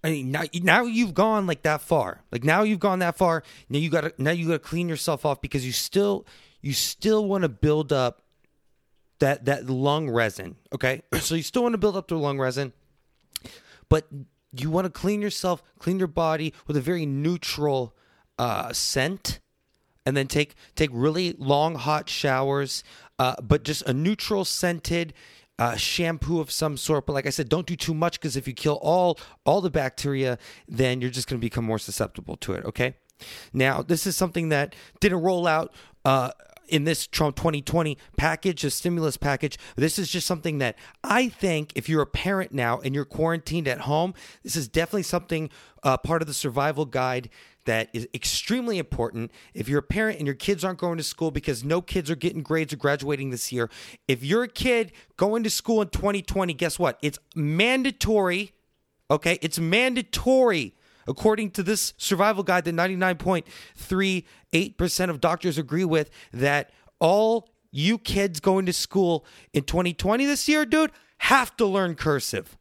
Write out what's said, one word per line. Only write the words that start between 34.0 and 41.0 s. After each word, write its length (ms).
is 80
something 320
that 260
didn't 200
roll 240
out, 280
uh, 260
in 140
this 240
Trump 280
twenty 280
twenty 340
package, 480
a 60
stimulus 480
package. 400
This 220
is 100
just 200
something 320
that 180